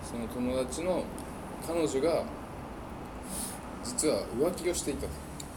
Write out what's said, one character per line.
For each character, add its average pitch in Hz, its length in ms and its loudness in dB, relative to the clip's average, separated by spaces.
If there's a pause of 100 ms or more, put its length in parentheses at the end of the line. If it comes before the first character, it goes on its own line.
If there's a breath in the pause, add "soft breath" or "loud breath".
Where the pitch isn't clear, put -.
そ - 140 -4
の 117 100 -2
友 127 380 0
達 156 180 -4
の 175 200 4 (640)
彼 160 220 4
女 131 140 4
が、 156 240 6 (1600 loud breath)
実 - 260 2
は 104 120 6 (160)
浮 165 180 6
気 170 140 2
を 170 40 4
し - 80 2
て 147 100 0
い 135 40 0
た - 80 -2
と。 - 40 -2 (500)